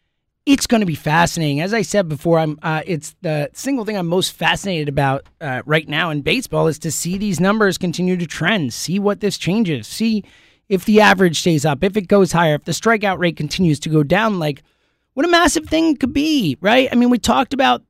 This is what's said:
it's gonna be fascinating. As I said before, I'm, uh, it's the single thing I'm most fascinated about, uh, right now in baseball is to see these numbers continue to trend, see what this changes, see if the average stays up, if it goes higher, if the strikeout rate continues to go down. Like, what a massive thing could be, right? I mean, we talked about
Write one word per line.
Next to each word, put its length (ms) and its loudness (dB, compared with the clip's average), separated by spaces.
it's 180 2
gonna 220 0
be 80 -2
fascinating. 640 0
As 140 -2
I 80 0
said 260 0
before, 300 0
I'm, 240 -2
uh, 240 -4
it's 340 -8
the 320 -4
single 320 -4
thing 120 -4
I'm 100 -4
most 240 0
fascinated 580 -2
about, 380 -2
uh, 280 -6
right 200 0
now 220 -2
in 140 -4
baseball 440 0
is 120 -2
to 120 -6
see 280 -6
these 200 -2
numbers 380 2
continue 400 -2
to 80 -4
trend, 480 -2
see 240 -6
what 220 0
this 180 -4
changes, 480 -2
see 380 -2
if 160 -2
the 160 6
average 400 4
stays 240 2
up, 180 0
if 120 -2
it 120 -2
goes 240 4
higher, 240 2
if 80 -8
the 80 -8
strikeout 480 0
rate 180 -2
continues 440 0
to 80 -8
go 120 4
down. 380 0
Like, 240 -6
what 100 0
a 40 0
massive 360 2
thing 320 0
could 160 -4
be, 480 0
right? 280 2
I 60 -2
mean, 140 4
we 80 4
talked 360 0
about 360 0